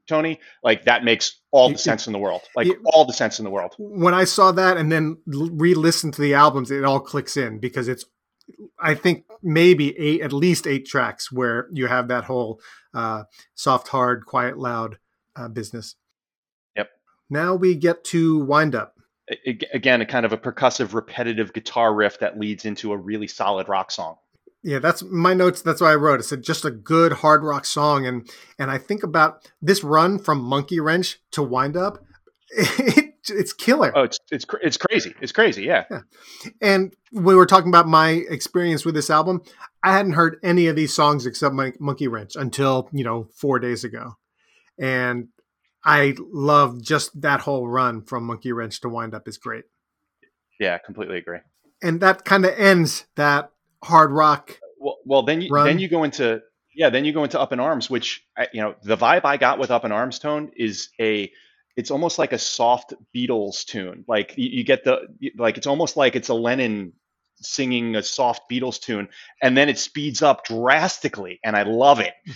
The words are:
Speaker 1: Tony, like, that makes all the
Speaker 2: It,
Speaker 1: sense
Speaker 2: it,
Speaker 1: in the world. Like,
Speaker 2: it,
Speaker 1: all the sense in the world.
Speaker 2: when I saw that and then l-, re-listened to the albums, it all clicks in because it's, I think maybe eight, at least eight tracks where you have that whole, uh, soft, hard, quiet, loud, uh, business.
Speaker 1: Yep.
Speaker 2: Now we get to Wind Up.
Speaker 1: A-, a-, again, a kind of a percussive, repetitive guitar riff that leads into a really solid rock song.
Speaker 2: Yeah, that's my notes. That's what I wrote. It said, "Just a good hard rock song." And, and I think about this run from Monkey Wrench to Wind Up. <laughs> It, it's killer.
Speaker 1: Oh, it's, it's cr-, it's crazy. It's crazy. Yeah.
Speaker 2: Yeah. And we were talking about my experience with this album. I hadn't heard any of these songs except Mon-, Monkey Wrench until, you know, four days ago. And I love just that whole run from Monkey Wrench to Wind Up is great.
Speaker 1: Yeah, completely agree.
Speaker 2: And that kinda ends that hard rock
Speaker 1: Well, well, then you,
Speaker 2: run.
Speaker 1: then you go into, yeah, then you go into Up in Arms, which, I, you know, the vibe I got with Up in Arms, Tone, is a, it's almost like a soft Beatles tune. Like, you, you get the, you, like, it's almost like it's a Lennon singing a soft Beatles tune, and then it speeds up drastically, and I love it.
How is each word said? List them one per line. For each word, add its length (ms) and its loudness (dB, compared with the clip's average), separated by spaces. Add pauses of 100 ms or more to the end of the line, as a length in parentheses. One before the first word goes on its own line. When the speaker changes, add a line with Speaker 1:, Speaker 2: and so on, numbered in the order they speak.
Speaker 1:
Tony, 320 -2 (240)
like, 220 2
that 180 2
makes 380 0 (100)
all 200 8
the 40 -4
Speaker 2:
It, 40 -8
Speaker 1:
sense 280 -2
Speaker 2:
it, 40 -10
Speaker 1:
in 20 -6
the 80 -6
world. 220 -4 (120)
Like, 140 0
Speaker 2:
it, 160 0
Speaker 1:
all 200 8
the 80 -2
sense 280 -4
in 40 -8
the 60 -8
world. 280 -6
Speaker 2:
when 360 2
I 80 4
saw 300 4
that 240 2
and 160 0
then 260 -2 (140)
l-, 180 -4
re-listened 640 2
to 60 -10
the 120 2
albums, 380 4
it 140 -4
all 160 2
clicks 360 -8
in 220 -6
because 300 -6
it's, 160 -8 (760)
I 160 0
think 300 0 (180)
maybe 560 4
eight, 220 0
at 120 -6
least 360 0
eight 180 -2
tracks 460 -4
where 400 -4
you 160 -2
have 180 0
that 160 -2
whole, 380 -6 (340)
uh, 300 -6 (320)
soft, 320 0
hard, 360 -2
quiet, 320 -4
loud, 420 -8 (360)
uh, 140 -12
business. 480 -12 (800)
Speaker 1:
Yep. 140 -8 (380)
Speaker 2:
Now 280 -2
we 180 2
get 300 0
to 340 2
Wind 380 2
Up. 180 -8 (340)
Speaker 1:
A-, 220 -8
a-, 260 -8
again, 240 2
a 60 -2
kind 180 -2
of 80 0
a 60 -4
percussive, 560 -2
repetitive 580 -4
guitar 400 0
riff 280 0
that 180 -4
leads 260 -8
into 280 -6
a 40 -4
really 300 -8
solid 420 -4
rock 220 -4
song. 280 -8 (480)
Speaker 2:
Yeah, 120 -4
that's 240 0
my 320 0
notes. 260 2
That's 220 -2
what 80 6
I 40 6
wrote. 260 2
It 20 -10
said, 200 -8
"Just 220 -6
a 60 -2
good 420 2
hard 320 4
rock 220 -4
song." 400 0
And, 200 -6 (320)
and 120 -4
I 80 -4
think 240 -6
about 440 0 (140)
this 240 0
run 340 4
from 220 0
Monkey 400 -2
Wrench 380 -2 (140)
to 100 -4
Wind 340 -2
Up. 220 -4 (520)
<laughs> 140 0 (600)
It, 100 -6
it's 160 -4
killer. 420 2
Speaker 1:
Oh, 80 4
it's, 160 -2 (120)
it's 160 -8
cr-, 160 -8
it's 160 -2
crazy. 420 -2
It's 120 -10
crazy. 320 2
Yeah. 260 0
Speaker 2:
Yeah. 100 -10 (600)
And 320 2 (160)
we 240 4
were 100 10
talking 240 4
about 200 6
my 400 4
experience 580 -2
with 80 -2
this 140 -2
album. 340 2 (400)
I 100 4
hadn't 200 2
heard 300 2
any 240 4
of 100 0
these 180 -2
songs 300 2
except 300 -2
Mon-, 260 -4
Monkey 260 -4
Wrench 300 -8
until, 560 -2
you 100 -4
know, 320 -6
four 240 -2
days 240 -4
ago. 340 -14 (640)
And 500 -4 (560)
I 340 2
love 640 0
just 400 -4
that 180 0
whole 260 -4
run 360 -2
from 220 -8
Monkey 280 -8
Wrench 300 -8
to 80 -8
Wind 240 -8
Up 120 -16
is 120 -16
great. 260 -12 (960)
Speaker 1:
Yeah, 160 0
completely 400 -12
agree. 240 -12 (420)
Speaker 2:
And 180 -2
that 260 0
kinda 320 2
ends 480 4 (100)
that 360 0 (300)
hard 300 6
rock 460 2 (200)
Speaker 1:
Well, 280 -6
well, 160 4
then 180 0
you, 100 -8
Speaker 2:
run. 140 4
Speaker 1:
then 140 4
you 100 -4
go 160 0
into, 380 -2 (320)
yeah, 160 4
then 160 0
you 80 -2
go 100 0
into 160 -4
Up 140 -2
in 60 -4
Arms, 280 -2
which, 340 -6 (140)
I, 160 -4
you 80 -8
know, 220 -2
the 160 0
vibe 260 2
I 140 0
got 200 2
with 120 -4
Up 160 0
in 60 -4
Arms, 260 -4
Tone, 380 -6
is 340 -6 (100)
a, 320 -2 (440)
it's 140 -8
almost 300 -2
like 120 0
a 60 -4
soft 560 -2 (200)
Beatles 500 -4
tune. 420 -12
Like, 320 -2
you, 100 -2
you 160 -4
get 200 2
the, 240 0 (100)
you, 180 -10
like, 220 0
it's 80 -8
almost 300 -2
like 200 2
it's 120 -6
a 60 0
Lennon 580 -4 (500)
singing 540 -4
a 60 -2
soft 480 -4
Beatles 300 -6
tune, 280 -6 (340)
and 140 -2
then 120 2
it 80 -4
speeds 460 -8
up 220 0
drastically, 1000 -2
and 120 -2
I 80 0
love 340 4
it. 160 -4 (220)